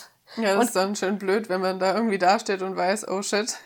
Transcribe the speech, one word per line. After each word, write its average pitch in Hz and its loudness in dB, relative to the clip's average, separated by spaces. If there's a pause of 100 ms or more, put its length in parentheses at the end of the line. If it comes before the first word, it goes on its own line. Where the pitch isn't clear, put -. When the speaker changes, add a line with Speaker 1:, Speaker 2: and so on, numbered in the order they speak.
(360)
Speaker 1:
Ja, 208 0
das - -
Speaker 2:
Und 220 4
Speaker 1:
ist 240 0
dann 202 0
schön 196 0
blöd, 196 0
wenn 185 0
man 185 -2
da 185 2
irgendwie 214 0
dasteht 196 2
und 190 -6
weiß, 185 -2
oh 196 -2
shit, 214 -2 (120)